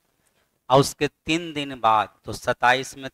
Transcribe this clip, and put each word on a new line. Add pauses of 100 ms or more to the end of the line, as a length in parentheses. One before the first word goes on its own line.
(680)
और
उसके
तीन
दिन
बाद,
तो
सत्ताईस
में